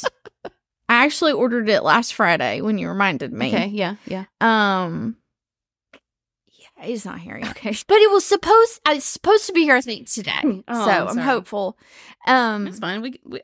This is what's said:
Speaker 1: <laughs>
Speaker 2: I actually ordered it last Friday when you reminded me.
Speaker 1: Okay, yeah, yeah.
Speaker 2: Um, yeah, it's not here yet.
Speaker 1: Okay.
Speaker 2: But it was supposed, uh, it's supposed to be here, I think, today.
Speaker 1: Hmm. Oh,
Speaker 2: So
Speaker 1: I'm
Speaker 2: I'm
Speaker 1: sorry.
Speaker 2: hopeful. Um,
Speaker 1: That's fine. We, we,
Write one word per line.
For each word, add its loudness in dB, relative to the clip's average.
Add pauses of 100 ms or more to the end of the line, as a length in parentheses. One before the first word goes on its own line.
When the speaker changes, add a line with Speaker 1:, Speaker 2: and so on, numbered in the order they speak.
(440)
Speaker 1:
<laughs> -14
Speaker 2:
I 4
actually 0
ordered 0
it 2
last 2
Friday 0
when -2
you -6
reminded -2
me. -4
Speaker 1:
Okay, -2
yeah, -4 (100)
yeah. -8 (160)
Speaker 2:
Um, 0 (1300)
yeah, -20
it's -8
not -12
here -14
yet. -10
Speaker 1:
Okay. -8 (120)
Speaker 2:
But 6
it 8
was 4
supposed, 4
uh, -2
it's -6
supposed 2
to -6
be 4
here, 4
I 2
think, -10
today. -6 (100)
Speaker 1:
Hmm. -2
Oh, -4
Speaker 2:
So 4
Speaker 1:
I'm 2
Speaker 2:
I'm -4
Speaker 1:
sorry. -4
Speaker 2:
hopeful. -4 (480)
Um, 2
Speaker 1:
That's -12
fine. -6
We, -12
we, -12